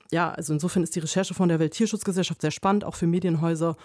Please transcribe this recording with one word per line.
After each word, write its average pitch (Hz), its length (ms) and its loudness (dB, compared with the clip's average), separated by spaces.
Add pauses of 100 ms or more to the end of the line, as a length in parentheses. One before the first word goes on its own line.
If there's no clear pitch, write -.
(120)
ja, 165 200 0
also 156 200 -6
insofern 170 320 0
ist - 120 -4
die 180 40 -2
Recherche 185 340 -2
von 185 140 2
der 165 120 4
Welttierschutzgesellschaft 180 840 0
sehr 151 100 0
spannend, 202 320 2
auch - 120 -8
für 170 120 0
Medienhäuser, 165 760 0